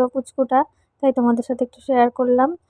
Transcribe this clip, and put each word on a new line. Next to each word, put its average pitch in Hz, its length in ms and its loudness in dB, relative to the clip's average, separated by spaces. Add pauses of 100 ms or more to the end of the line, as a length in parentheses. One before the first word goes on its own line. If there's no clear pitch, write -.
পুচকুটা, 262 540 -2 (420)
তাই 269 100 2
তোমাদের 240 320 0
সাথে 254 200 -6
একটু - 160 -14
শেয়ার 247 300 0
করলাম। 247 400 0 (200)